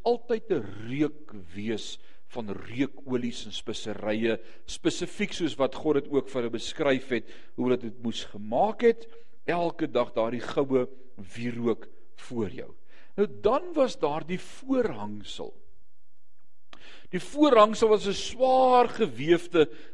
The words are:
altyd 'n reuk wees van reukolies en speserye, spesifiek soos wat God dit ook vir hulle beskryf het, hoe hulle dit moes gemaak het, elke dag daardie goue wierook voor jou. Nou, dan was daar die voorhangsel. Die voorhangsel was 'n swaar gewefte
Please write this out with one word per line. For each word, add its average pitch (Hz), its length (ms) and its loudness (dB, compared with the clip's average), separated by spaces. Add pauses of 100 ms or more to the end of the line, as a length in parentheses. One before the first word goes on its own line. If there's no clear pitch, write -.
altyd 233 500 0
'n 131 140 0 (240)
reuk 147 460 -2 (180)
wees 104 460 -4 (340)
van 113 160 -4
reukolies 120 960 -2
en 104 80 -8
speserye, 107 880 -2 (260)
spesifiek - 680 -2
soos 147 260 -2
wat 131 160 2
God 151 260 2
dit 135 100 -6
ook 135 180 2
vir 127 120 -2
hulle 117 160 -2
beskryf 135 560 0
het, 113 160 -2 (260)
hoe 123 140 0
hulle 123 80 4
dit 113 260 -6
moes 113 300 -4
gemaak 123 480 0
het, 233 240 6 (400)
elke 165 420 0
dag 120 260 2
daardie 117 280 0
goue 131 460 2 (480)
wierook 117 520 0 (400)
voor 113 220 -2
jou. - 220 -8 (440)
Nou, 202 120 2 (140)
dan 302 320 2
was 277 260 2
daar 151 280 0
die 180 120 -2
voorhangsel. 202 1120 -4 (1600)
Die 180 100 -2
voorhangsel 233 720 6
was 196 180 6
'n 196 60 2
swaar 254 760 6
gewefte 160 800 4 (240)